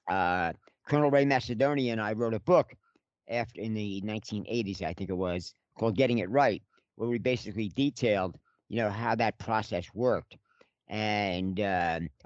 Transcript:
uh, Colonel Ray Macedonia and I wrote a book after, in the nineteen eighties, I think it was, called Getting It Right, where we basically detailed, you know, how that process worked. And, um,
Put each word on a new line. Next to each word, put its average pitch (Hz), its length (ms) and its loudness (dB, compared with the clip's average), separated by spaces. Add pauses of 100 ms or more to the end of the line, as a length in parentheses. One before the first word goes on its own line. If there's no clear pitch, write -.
uh, 90 440 0 (340)
Colonel 147 240 4
Ray 139 140 6
Macedonia 131 680 2
and 113 80 -2
I 107 120 -2
wrote 113 220 -2
a 107 60 -4
book 165 340 4 (540)
after, 117 320 -4
in 110 140 -4
the 104 280 -4
nineteen 107 460 -6
eighties, 98 340 -4
I 82 100 -4
think 90 160 -6
it 95 60 -4
was, 90 400 -4 (240)
called 113 180 0
Getting 120 220 4
It 92 100 -2
Right, 123 340 2 (340)
where 117 120 -4
we 120 100 -2
basically 110 520 -2
detailed, 110 680 0 (300)
you 104 80 -6
know, 110 140 2
how 113 240 -2
that 110 240 0
process 104 560 -2
worked. 110 420 0 (520)
And, 98 720 -2
um, 85 500 0 (160)